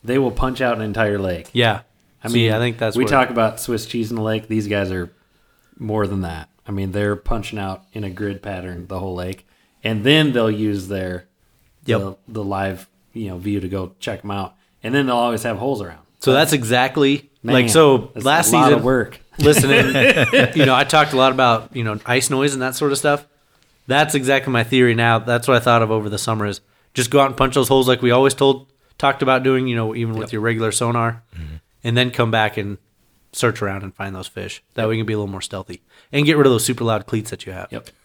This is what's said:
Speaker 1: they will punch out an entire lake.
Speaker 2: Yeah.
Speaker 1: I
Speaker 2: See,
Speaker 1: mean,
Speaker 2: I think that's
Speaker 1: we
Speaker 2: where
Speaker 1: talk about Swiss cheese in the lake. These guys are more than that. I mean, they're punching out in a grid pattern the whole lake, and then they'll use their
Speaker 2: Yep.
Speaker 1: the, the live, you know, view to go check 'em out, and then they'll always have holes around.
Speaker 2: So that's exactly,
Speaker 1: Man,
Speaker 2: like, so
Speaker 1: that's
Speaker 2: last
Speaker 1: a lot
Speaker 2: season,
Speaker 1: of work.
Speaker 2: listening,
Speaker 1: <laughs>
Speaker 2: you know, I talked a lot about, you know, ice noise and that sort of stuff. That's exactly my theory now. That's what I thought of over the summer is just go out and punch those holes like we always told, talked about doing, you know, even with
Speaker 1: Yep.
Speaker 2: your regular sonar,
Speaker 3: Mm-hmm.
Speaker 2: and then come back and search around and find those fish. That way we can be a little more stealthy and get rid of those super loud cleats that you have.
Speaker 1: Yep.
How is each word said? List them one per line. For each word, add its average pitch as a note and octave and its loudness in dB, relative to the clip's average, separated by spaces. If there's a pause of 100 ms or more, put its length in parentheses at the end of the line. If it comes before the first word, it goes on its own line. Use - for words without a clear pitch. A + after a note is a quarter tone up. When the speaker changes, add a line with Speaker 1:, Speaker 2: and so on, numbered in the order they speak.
Speaker 1:
they A#2+ 0
will C3 2
punch B2+ -2
out A#2+ 0
an A2 -6
entire G#2 -2
lake. F2+ -6
Speaker 2:
Yeah. A2+ 0 (440)
Speaker 1:
I A2+ -8
Speaker 2:
See, A#2 -6 (100)
Speaker 1:
mean, A2 2
Speaker 2:
I G#2+ 0
think A#2 -2
that's A2 -2
Speaker 1:
we B2 2
Speaker 2:
where - -2
Speaker 1:
talk C3 2
about A2+ 0
Swiss A2+ -4
cheese A2+ -6
in A#2+ -6
the A2 -4
lake. A2 -4
These A2 -4
guys G2+ -2
are F2+ -6 (680)
more G#2+ -2
than G2 -4
that. E2 -10 (180)
I - -14
mean, G2 -6
they're G#2 -2
punching A2 -6
out F#2+ -8 (100)
in G#2+ -10
a G2 -8
grid G2 -8
pattern F2+ -10
the F#2+ -8
whole F#2+ -8
lake, F2+ -10 (360)
and A2 -4
then D3 4
they'll A2+ 2
use G#2 -4
their F#2 -8 (600)
Speaker 2:
Yep. A2+ 0
Speaker 1:
the, G2 -8 (120)
the A2 -8
live, F#2+ -6 (240)
you A2 -10
know, F2+ -10
view G2+ -4
to F#2 -6
go F#2 -8
check - -10
'em G2+ -10
out, G2 -8 (300)
and A#2 -4
then C#3 2
they'll B2+ 0
always A#2+ 0
have A#2 -4
holes A#2+ -4
around. E2 -14 (220)
Speaker 2:
So C3+ 2
that's D#3 4
exactly, C3 0 (120)
Speaker 1:
Man, A#2 0
Speaker 2:
like, B2+ 4
so C3+ 6
Speaker 1:
that's A2+ -10
Speaker 2:
last D#3 2
Speaker 1:
a - 4
lot C3 6
Speaker 2:
season, C#3+ 6
Speaker 1:
of A2 -4
work. B2 0 (200)
Speaker 2:
listening, C#3 4
Speaker 1:
<laughs> C#3 2
Speaker 2:
you D3+ 4
know, C3 4
I C3+ 4
talked D3+ 2
a C#3 -2
lot C3 4
about, A#2+ 2
you B2 -6
know, G#2+ -4
ice B2+ 0
noise C#3 0
and C3+ -6
that B2+ -4
sort D3 0
of C3+ -2
stuff. C#3+ 0 (600)
That's D3 2
exactly C3+ 0
my A#2 2
theory B2 4
now. A#2 2
That's A#2+ -2
what C3 6
I A#2+ 4
thought A#2 4
of G#2+ 0
over G#2+ -2
the G2+ -6
summer A2 -4
is G2+ -6 (340)
just A#2+ -2
go C#3+ 4
out C#3 6
and C3+ -6
punch C3 0
those C3 2
holes C3 4
like B2 2
we A#2+ 2
always C3+ 4
told, C3+ 2 (320)
talked C#3 0
about C3 2
doing, C3 2
you A#2+ -2
know, A2+ -2
even A#2 -4
with A2 -6
Speaker 1:
Yep. - -10
Speaker 2:
your G#2+ -4
regular A2+ -2
sonar, A#2 -2 (100)
Speaker 3:
Mm-hmm. D#2 -12 (280)
Speaker 2:
and A#2+ -2
then B2 2
come A#2 0
back G#2+ 0
and G2+ -8 (540)
search A#2 -2
around G2 -6
and F#2+ -14
find G2 -12
those F#2+ -14
fish. - -14 (120)
That A2+ -4
way A2 0
we A2+ -2
can A2 -4
be A2 -2
a - -2
little G#2 -4
more F#2+ -10
stealthy F#2 -12 (300)
and D3 2
get D#3 4
rid C#3+ 6
of C3 8
those A#2 2
super B2 -2
loud A2 -2
cleats A2 -6
that - -14
you F#2 -14
have. F2+ -12
Speaker 1:
Yep. A#2 -14 (160)